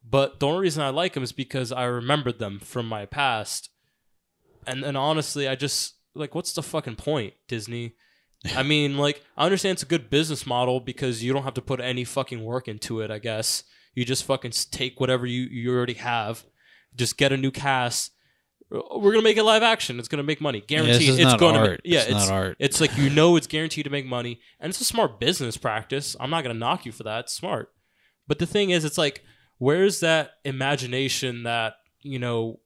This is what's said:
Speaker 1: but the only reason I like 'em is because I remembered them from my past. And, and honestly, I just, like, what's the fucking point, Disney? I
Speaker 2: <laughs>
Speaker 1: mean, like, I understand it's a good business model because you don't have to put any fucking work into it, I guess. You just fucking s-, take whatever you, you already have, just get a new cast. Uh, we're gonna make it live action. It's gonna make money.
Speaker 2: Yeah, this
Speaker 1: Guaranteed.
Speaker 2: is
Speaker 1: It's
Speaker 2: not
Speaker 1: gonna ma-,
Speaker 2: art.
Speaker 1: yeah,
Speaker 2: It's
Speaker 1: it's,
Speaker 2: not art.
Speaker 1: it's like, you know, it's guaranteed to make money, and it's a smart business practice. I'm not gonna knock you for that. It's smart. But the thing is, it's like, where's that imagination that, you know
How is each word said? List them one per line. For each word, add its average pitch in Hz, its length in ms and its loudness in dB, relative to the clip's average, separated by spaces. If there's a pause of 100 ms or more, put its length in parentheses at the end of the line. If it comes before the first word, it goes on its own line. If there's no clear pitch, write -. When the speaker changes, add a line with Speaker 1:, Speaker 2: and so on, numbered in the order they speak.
Speaker 1:
but 135 380 2
the 143 60 2
only 170 140 2
reason 156 220 0
I 135 60 0
like 170 260 0
'em 135 80 -2
is 123 80 -6
because 127 400 -6
I 127 140 -2
remembered 123 540 0
them 101 200 -6
from 117 280 -6
my 107 180 -6
past. 120 640 -2 (960)
And, 127 160 -6
and 139 140 -4
honestly, 147 500 0
I 131 80 -2
just, - 400 -4 (200)
like, 147 200 -8
what's - 180 -6
the 160 100 -4
fucking 139 340 -6
point, 143 360 -2 (140)
Disney? 117 480 -8 (600)
I 131 80 0
Speaker 2:
<laughs> - 0 -
Speaker 1:
mean, 143 340 2
like, 143 260 0 (140)
I 147 80 2
understand 190 280 2
it's 165 100 -6
a 139 40 -10
good 156 220 -2
business 156 360 0
model 127 340 0
because 120 440 -4
you 123 100 0
don't 135 100 0
have 131 120 -6
to 127 60 -4
put 127 200 -4
any 123 240 -2
fucking 123 380 -6
work 123 240 -6
into 110 340 -6
it, 107 100 -6
I 107 80 -8
guess. 113 440 -4 (300)
You 123 120 -2
just 127 180 -2
fucking 131 280 -2
s-, - 140 -4
take - 340 -6
whatever 127 260 2
you, 123 180 -4
you 123 320 -4
already 123 200 0
have, 113 480 -4 (520)
just 120 220 -2
get 139 160 4
a 135 40 0
new 131 140 0
cast. 131 600 -2 (600)
Uh, - 60 -4 (200)
we're 202 120 6
gonna 220 120 4
make 214 140 6
it 220 60 4
live 220 200 6
action. 220 360 0
It's 117 80 -10
gonna 143 160 -4
make 147 160 -2
money. 127 300 -2
Speaker 2:
Yeah, 147 140 2
this 120 160 8
Speaker 1:
Guaranteed. 147 100 6
Speaker 2:
is 131 100 6
Speaker 1:
It's 165 120 8
Speaker 2:
not 113 80 6
Speaker 1:
gonna - 200 8
ma-, 110 120 6
Speaker 2:
art. - 120 -6
Speaker 1:
yeah, 170 180 2
Speaker 2:
It's 110 100 0
Speaker 1:
it's, 104 180 2
Speaker 2:
not - 0 -
art. 95 300 0
Speaker 1:
it's 135 200 0
like, 156 180 2
you 139 120 4
know, 156 260 6
it's 156 120 2
guaranteed 156 380 -4
to 143 60 -8
make 139 140 -4
money, 120 340 -6 (200)
and 160 100 -6
it's 190 100 -6
a 254 60 -4
smart 196 340 0
business 123 380 -2
practice. 120 600 -6
I'm 127 100 -6
not 160 140 -2
gonna 120 100 -4
knock 120 320 -2
you 117 60 -12
for 110 120 -16
that. 110 220 -6
It's - 80 -8
smart. 175 400 -6 (540)
But 147 120 -2
the 175 60 0
thing 202 240 0
is, 170 160 2
it's 147 120 -4
like, 151 260 -2 (340)
where's 175 440 2
that 160 320 2 (120)
imagination 131 1000 -2
that, 117 300 -2 (280)
you 135 180 -8
know 117 460 -2